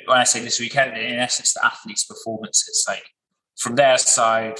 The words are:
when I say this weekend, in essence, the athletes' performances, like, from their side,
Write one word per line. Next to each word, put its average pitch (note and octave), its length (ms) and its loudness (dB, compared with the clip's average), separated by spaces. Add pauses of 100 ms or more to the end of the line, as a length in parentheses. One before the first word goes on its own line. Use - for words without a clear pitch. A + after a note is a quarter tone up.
when B2+ 140 4
I B2 40 4
say A#2+ 160 2
this A#2+ 180 -4
weekend, C3 400 -2
in A#2+ 220 -4
essence, - 340 -2
the - 120 -2
athletes' - 400 -2
performances, - 840 -4
like, G2 160 -6 (540)
from A#2 180 -4
their B2+ 220 6
side, A2+ 640 2